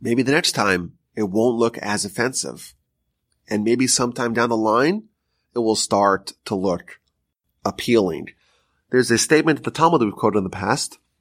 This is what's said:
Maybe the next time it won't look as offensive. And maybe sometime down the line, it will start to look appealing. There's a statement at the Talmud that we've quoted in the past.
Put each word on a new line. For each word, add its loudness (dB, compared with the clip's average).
Maybe 0
the 0
next 0
time 0
it -4
won't 0
look 0
as -4
offensive. -6
And -2
maybe 2
sometime -2
down 0
the 0
line, 0
it -2
will 2
start 0
to -6
look -4
appealing. 0
There's 2
a 4
statement 2
at -10
the -6
Talmud 2
that 2
we've -2
quoted 0
in 0
the -6
past. -4